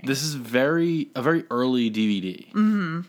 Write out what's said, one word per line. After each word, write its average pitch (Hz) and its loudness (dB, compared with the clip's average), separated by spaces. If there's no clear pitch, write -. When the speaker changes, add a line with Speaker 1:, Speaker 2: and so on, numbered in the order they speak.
Speaker 1:
This 135 -2
is 151 -4
very, 143 0
a 131 -4
very 160 2
early 123 2
D 110 0
V 101 0
D. 92 -8
Speaker 2:
Mm-hmm. 202 0